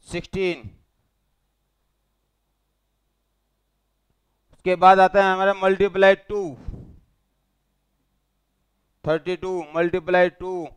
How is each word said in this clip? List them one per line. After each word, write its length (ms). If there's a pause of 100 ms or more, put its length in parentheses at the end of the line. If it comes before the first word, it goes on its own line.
सिक्सटीन, 600 (3750)
उसके 240
बाद 220
आता 240
है 100
हमारा 280
multiply 540 (140)
two, 120 (2500)
थर्टी 340
टू 200 (180)
multiply 520 (120)
two 380